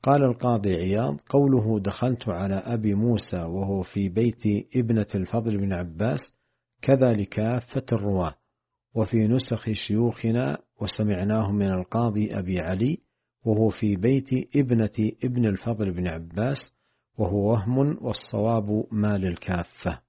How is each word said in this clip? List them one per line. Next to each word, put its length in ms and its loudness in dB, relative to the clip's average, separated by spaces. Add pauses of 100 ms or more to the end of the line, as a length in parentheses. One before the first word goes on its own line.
قال 200 4
القاضي 520 2
عياض: 540 0
قوله: 500 4
دخلت 500 -2
على 260 -2
أبي 380 -2
موسى 440 0
وهو 440 -2
في 280 -2
بيت 640 0
ابنة 400 2
الفضل 420 -2
بن 160 -2
عباس، 460 -2 (640)
كذا 320 4
لكافة 800 -2
الرواة، 420 0 (600)
وفي 320 2
نسخ 440 0
شيوخنا 840 -2 (240)
وسمعناه 680 0
من 200 2
القاضي 680 -2
أبي 200 -2
علي: 380 -2 (480)
وهو 240 4
في 260 0
بيت 600 0
ابنة 560 2 (120)
ابن 220 0
الفضل 460 -2
بن 160 -2
عباس، 500 -4 (600)
وهو 340 0
وهم، 500 2
والصواب 920 0
ما 260 2
للكافة. 920 -4